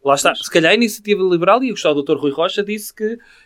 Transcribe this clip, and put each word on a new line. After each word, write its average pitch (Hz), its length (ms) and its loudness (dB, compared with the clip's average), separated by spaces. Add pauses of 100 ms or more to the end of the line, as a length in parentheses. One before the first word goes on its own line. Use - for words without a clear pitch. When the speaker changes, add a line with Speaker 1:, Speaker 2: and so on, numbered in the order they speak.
Speaker 1:
Lá 139 120 2
está. 156 160 0
Speaker 2:
Pois. - 140 -10
Speaker 1:
Se - 60 -12
calhar 170 220 4
a - 20 6
iniciativa 208 480 0
liberal, 185 400 2
e 254 80 -2
o - 40 -6
Gustavo 151 200 0
doutor 143 240 0
Rui 143 120 0
Rocha 175 300 -2
disse 208 320 -6
que 220 240 -6 (280)